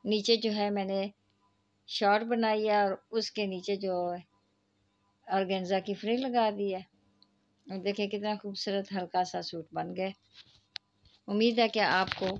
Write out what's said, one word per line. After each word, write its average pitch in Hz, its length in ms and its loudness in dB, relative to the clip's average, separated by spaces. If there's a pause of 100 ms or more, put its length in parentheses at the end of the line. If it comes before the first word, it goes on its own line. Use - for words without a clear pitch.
नीचे 214 340 2
जो 220 120 0
है 208 200 0
मैंने 196 400 -2 (760)
short 208 360 4
बनाई 220 400 2
है 208 180 4
और 190 180 0 (120)
उसके 214 340 -2
नीचे 190 300 -4
जो 190 180 -2 (1300)
organza 190 540 0
की 202 140 -4
फ्रिल 233 300 -2
लगा 240 260 2
दी 202 200 -2
है। 185 140 -6 (800)
और 190 120 -8
देखिए, 202 280 -2
कितना 208 280 -2
खूबसूरत 196 580 -4
हल्का 185 320 0
सा 180 180 -6
suit 165 300 -10
बन 170 200 -6
गया। 190 180 -4 (1160)
उम्मीद 220 320 4
है 226 100 6
कि 214 120 -2
आपको 190 460 2 (120)